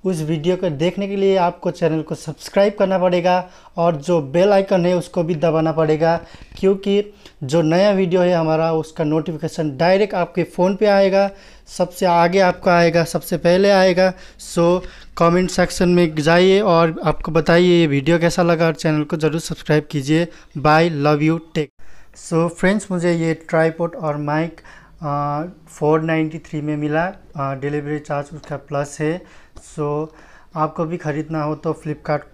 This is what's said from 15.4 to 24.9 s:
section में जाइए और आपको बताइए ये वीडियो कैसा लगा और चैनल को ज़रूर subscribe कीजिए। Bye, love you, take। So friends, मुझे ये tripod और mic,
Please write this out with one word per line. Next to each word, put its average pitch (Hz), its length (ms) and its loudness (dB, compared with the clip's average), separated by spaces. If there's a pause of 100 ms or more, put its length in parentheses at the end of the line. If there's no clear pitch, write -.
section 175 400 0
में 175 260 2
जाइए 175 460 4
और 165 340 2 (100)
आपको 160 260 -2
बताइए 170 480 4
ये 165 80 4
वीडियो 143 320 2
कैसा 170 240 0
लगा 170 240 2
और 160 80 -2
चैनल 151 280 0
को 160 140 -4
ज़रूर 156 220 -2
subscribe 156 520 -2
कीजिए। 156 340 0 (320)
Bye, 156 320 4 (160)
love 147 160 2
you, 156 160 2 (200)
take। 151 120 -4 (480)
So 165 320 -2
friends, 190 420 -2
मुझे 175 220 0
ये 165 200 0 (160)
tripod 165 460 0
और 151 220 -6
mic, 151 440 -4 (420)